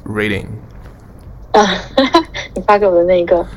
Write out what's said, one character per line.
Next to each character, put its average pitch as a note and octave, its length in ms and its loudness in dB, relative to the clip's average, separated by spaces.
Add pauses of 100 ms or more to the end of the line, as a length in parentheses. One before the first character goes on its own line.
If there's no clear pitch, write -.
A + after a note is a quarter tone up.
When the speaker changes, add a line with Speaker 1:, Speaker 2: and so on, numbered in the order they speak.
Speaker 1:
Reading。 G#2+ 420 -4 (1080)
Speaker 2:
啊， G#3 140 4 (460)
<laughs> - 420 -2
你 F#3+ 80 -6
发 G#3 160 2
给 G#3 80 2
我 F3+ 80 4
的 E3+ 100 4
那 F3+ 200 2
个。 F3 200 0 (120)